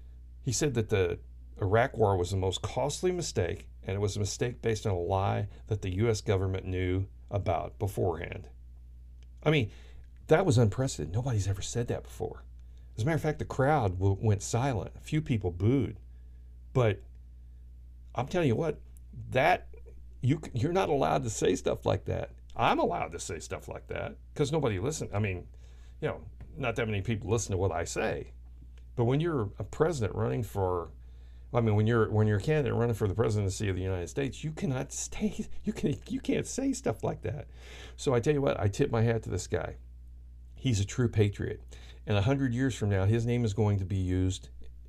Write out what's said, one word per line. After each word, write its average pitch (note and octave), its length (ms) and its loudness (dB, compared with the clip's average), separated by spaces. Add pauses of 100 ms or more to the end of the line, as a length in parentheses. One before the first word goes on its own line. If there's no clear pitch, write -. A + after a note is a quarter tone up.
(440)
he C3 80 -2
said C#3+ 220 2
that A#2 160 2
the F#2 300 4 (420)
Iraq G#2+ 360 4
War G2+ 200 6
was F2 140 0
the G2 60 2
most F#2 240 0
costly C#3+ 500 0
mistake, A2+ 560 -2 (180)
and F#2+ 100 -2
it G2 40 -2
was G2+ 180 0
a - 20 0
mistake A#2+ 420 -2
based A2+ 240 0
on G#2 80 2
a F2+ 60 0
lie G2 480 2 (200)
that G#2 140 -2
the F#2 140 -2
U A2+ 140 4
S G#2 120 2
government F#2+ 440 0
knew F#2 400 2 (240)
about F2 500 0
beforehand. F#2 680 -2 (960)
I D3+ 80 6
mean, C3+ 200 4 (560)
that F3 180 8
was B2 120 8
unprecedented. G2+ 560 4
Nobody's A2+ 340 0
ever G2 140 0
said A#2 260 -2
that A2+ 160 -2
before. - 400 -8 (540)
As A2 60 -2
a - 20 0
matter D#3+ 100 2
of C3 60 0
fact, D3+ 180 0
the - 60 -6
crowd C3 540 2
w-, G2 220 4
went G#2 200 4
silent. A#2+ 540 0
A - 60 -16
few D#3 200 -2
people G#2 300 0
booed. G#2 460 2 (760)
But A2 280 4 (1120)
I'm C3 120 -2
telling F3 200 4
you A2+ 80 6
what, D#3 240 -2 (520)
that, C#3 360 4 (540)
you C3 220 4
c-, - 100 -10
you're B2+ 180 0
not F#3+ 180 2
allowed D3+ 340 2
to A#2 60 -4
say - 260 2
stuff - 300 -2
like G#2 200 2
that. F2+ 260 -4 (240)
I'm E3 240 4
allowed - 340 0
to - 60 -8
say E2 200 -8
stuff - 280 -8
like - 200 -10
that F2+ 280 -6 (180)
'cause C#3+ 180 0
nobody C3 280 2
listen-, C3 340 -4
I G2+ 60 0
mean, F#2+ 280 -2 (540)
you D3+ 60 0
know, - 140 -4 (340)
not A#2 220 -2
that A#2+ 80 2
many G#2 160 0
people G2 280 -2
listen A2 220 2
to F#2 60 2
what F#2 140 2
I E2+ 120 -2
say. - 480 -4 (640)
But A#2 100 2
when C3 140 4
you're D3 300 0 (100)
a G#2 40 -6
president D3 520 0
running A#2+ 280 0
for, F2+ 480 0 (600)
I A#2+ 100 4
mean, A2 140 4
when G#2+ 120 6
you're, A2+ 240 6
when G#2+ 160 6
you're G#2+ 100 6
a G2+ 40 0
candidate C#3 340 2
running A#2 180 2
for G#2+ 140 2
the F2+ 80 0
presidency G#2 540 2
of F#2 60 0
the F2+ 60 -2
United F#2 260 -2
States, C3+ 360 -4
you D#3 80 -4
cannot C#3 420 -2
stay, - 540 -4 (160)
you G#3+ 100 -2
can, - 240 0 (100)
you - 120 -4
can't - 280 0
say C4+ 260 0
stuff - 300 -2
like - 200 -2
that. - 240 -6 (480)
So - 180 2
I A#2+ 60 6
tell C#3+ 140 4
you C#3 80 2
what, - 180 2
I G#2+ 80 4
tip - 240 4
my A#2 100 4
hat A2+ 220 4
to A2+ 60 -8
this F#2+ 180 -2
guy. - 280 -2 (800)
He's A#2 260 2
a G2 60 2
true A#2+ 240 2
patriot. - 520 2 (440)
And G#2 120 2
a G2 40 6
hundred C3+ 320 4
years B2+ 220 2
from G#2 140 0
now, F#2+ 160 4
his A2+ 200 4
name A#2+ 180 2
is G#2 100 0
going G#2 260 4
to F#2+ 60 -2
be F#2+ 120 -2
used F#2 520 0 (400)